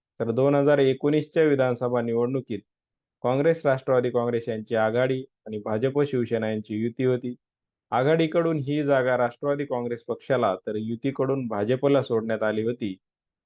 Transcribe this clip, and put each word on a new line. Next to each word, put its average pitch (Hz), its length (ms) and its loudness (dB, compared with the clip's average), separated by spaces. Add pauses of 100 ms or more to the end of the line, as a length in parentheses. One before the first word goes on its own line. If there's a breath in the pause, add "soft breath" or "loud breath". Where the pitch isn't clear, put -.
(200)
तर 113 120 -2
दोन 135 240 4
हजार 143 220 4
एकोणीसच्या 147 680 2
विधानसभा 127 580 2
निवडणुकीत 117 580 -2 (640)
काँग्रेस, 143 420 0
राष्ट्रवादी 127 440 2
काँग्रेस 120 400 -2
यांची 110 260 -4
आघाडी 123 480 0 (240)
आणि 110 100 -8
भाजप, 117 460 -2
शिवसेना 113 460 -2
यांची 107 340 -6
युती 120 200 -4
होती. 127 320 -2 (560)
आघाडीकडून 160 680 2
ही 143 260 -2
जागा 131 340 2
राष्ट्रवादी 143 480 -2
काँग्रेस 120 380 -6
पक्षाला, 117 520 0
तर 107 200 -8
युतीकडून 127 720 -2
भाजपला 127 540 2
सोडण्यात 113 420 -2
आली 107 200 0
होती 113 340 -4 (480)